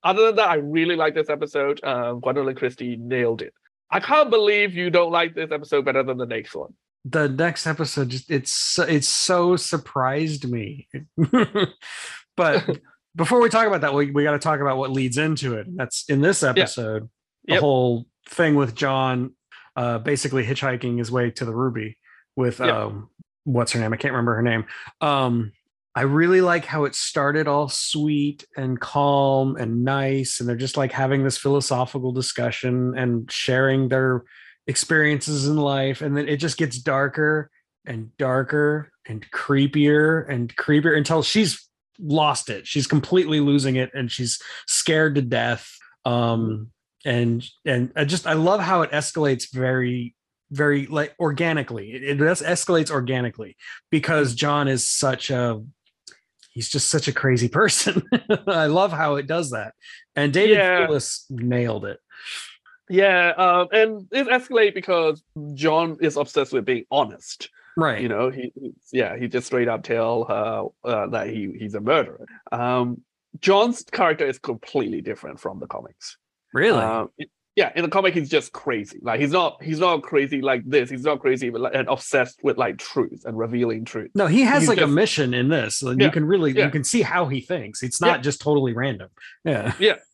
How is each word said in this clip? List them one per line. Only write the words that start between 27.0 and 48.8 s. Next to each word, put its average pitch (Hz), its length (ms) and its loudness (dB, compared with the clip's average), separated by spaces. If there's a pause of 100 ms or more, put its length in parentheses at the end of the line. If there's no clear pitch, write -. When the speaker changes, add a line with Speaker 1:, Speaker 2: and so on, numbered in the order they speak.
Speaker 2:
all 143 220 0
sweet 147 760 -2 (120)
and 131 220 -4
calm 139 760 2
and 117 260 -2
nice, 135 560 -2
and 120 100 -4
they're 120 60 -2
just, 127 220 -6
like, 131 140 0
having 135 320 0
this 135 140 -2
philosophical 131 760 -2
discussion 123 840 -2
and 120 340 -2
sharing 135 580 2
their 131 340 0 (420)
experiences 147 840 0
in 151 100 2
life. 139 440 0
And 143 160 -2
then 143 100 -2
it 147 100 0
just 151 200 -4
gets 127 220 -4
darker 147 720 0 (340)
and 113 320 -12
darker 147 760 0 (140)
and 110 240 -12
creepier 147 960 4
and 120 280 -4
creepier 151 420 4
until 156 240 2
she's - 480 0 (300)
lost 151 500 0
it. 104 160 -10
She's 139 220 -2
completely 156 520 2
losing 143 360 2
it, 127 180 0
and 123 180 -4
she's - 300 -6 (240)
scared 156 500 2
to 143 60 2
death. 120 480 -2 (360)
Um, 113 680 0 (340)
and, 120 400 0 (200)
and 127 300 0
I 151 100 0
just, 165 200 -4
I 160 80 0
love 175 280 2
how 180 200 2